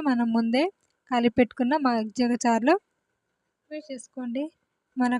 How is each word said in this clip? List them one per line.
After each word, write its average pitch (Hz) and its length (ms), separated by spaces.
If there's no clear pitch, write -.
మనం 240 280
ముందే 233 260
కలిపెట్టుకున్న 240 600
మజ్జిగ 233 440
చారులో 233 320
వేసేసుకోండి. 262 760
మన 247 180